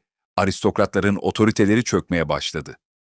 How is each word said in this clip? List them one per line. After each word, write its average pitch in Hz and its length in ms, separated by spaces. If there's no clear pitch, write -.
aristokratların 101 800
otoriteleri 107 680
çökmeye 82 440
başladı. 73 480